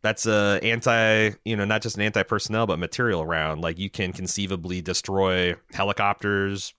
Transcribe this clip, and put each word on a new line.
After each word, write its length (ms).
that's 240
a 380
anti, 680
you 120
know, 100
not 160
just 140
an 60
anti-personnel, 640
but 120
material 480
round. 340
Like, 180
you 120
can 240
conceivably 680
destroy 760
helicopters 1040